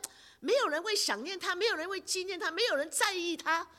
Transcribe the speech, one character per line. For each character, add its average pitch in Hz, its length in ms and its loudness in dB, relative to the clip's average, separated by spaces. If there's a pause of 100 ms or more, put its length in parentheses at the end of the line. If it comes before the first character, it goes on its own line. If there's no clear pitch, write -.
(400)
没 294 140 -2
有 508 120 4
人 311 160 0
会 415 140 0
想 220 260 0
念 370 160 -6
他， 359 160 -2
没 359 120 2
有 415 100 2
人 320 120 -4
会 381 120 -4
纪 370 240 -4
念 381 140 -6
他， 349 120 -2
没 349 140 2
有 466 100 2
人 302 160 0
在 427 240 2
意 339 220 -2
他， 330 280 0 (140)